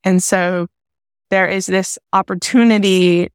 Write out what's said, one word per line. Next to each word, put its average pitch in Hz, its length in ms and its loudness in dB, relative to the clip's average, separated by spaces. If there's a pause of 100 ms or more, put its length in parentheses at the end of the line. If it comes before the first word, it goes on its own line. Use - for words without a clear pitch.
And 185 180 2
so 180 440 -2 (640)
there 190 180 2
is 190 180 -4
this 185 320 -4 (140)
opportunity 190 1200 0